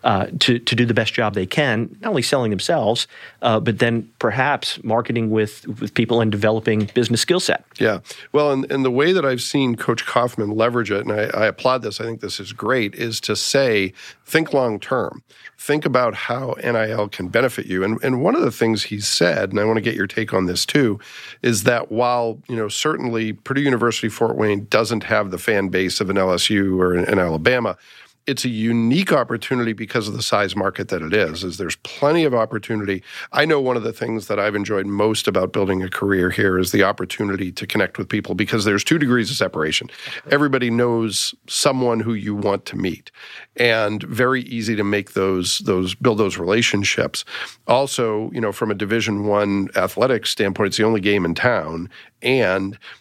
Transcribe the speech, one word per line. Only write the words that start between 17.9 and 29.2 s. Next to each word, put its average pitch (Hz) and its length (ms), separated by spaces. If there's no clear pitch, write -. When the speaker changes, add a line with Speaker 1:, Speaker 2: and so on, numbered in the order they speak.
Speaker 2:
and 131 200
one 202 120
of 339 60
the 127 100
things 110 340
he 104 160
said, 95 500
and 101 100
I 104 40
wanna 113 180
get 113 140
your 98 100
take 110 260
on 95 140
this 90 180
too, 117 340
is 110 220
that 120 280
while, 120 460
you 127 80
know, 107 120
certainly 117 640
Purdue 135 300
University 117 460
Fort - 280
Wayne 104 340
doesn't 110 340
have 104 280
the 90 60
fan 98 300
base 92 320
of 98 100
an 98 80
L 92 140
S 87 180
U 98 300
or 90 140
an, 87 120
an 98 120
Alabama, 90 580
it's 139 180
a 131 40
unique 117 640
opportunity 120 640